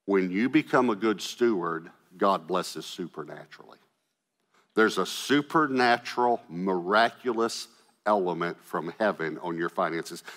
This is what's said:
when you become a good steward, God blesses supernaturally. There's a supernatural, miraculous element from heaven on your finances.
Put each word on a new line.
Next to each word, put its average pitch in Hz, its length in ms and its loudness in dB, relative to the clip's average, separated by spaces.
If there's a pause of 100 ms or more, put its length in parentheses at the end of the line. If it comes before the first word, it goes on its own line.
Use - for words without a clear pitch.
when 95 260 2
you 104 160 0
become 135 420 2
a 110 60 0
good 104 260 0
steward, 87 680 -2 (280)
God 92 300 2
blesses 85 380 -4
supernaturally. 76 920 -14 (960)
There's 107 220 6
a 95 80 0
supernatural, 123 1400 2
miraculous 104 1200 0 (380)
element 87 580 0
from 85 360 -6
heaven 82 400 -2
on 85 180 -6
your 85 120 -2
finances. 82 540 -4 (140)